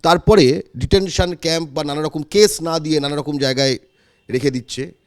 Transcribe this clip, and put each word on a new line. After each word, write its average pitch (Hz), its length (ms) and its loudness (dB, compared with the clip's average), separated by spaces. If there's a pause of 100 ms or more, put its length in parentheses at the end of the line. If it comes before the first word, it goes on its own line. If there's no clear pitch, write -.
তারপরে 170 600 4 (140)
ডিটেনশন 180 580 -2
ক্যাম্প 165 360 -4
বা 147 140 -6
নানা 147 180 -4
রকম 156 200 -4
কেস 202 400 2
না 165 160 -2
দিয়ে 156 220 -2
নানা 143 160 -4
রকম 147 220 -6
জায়গায় 135 400 0 (540)
রেখে 131 180 0
দিচ্ছে 127 420 -10 (140)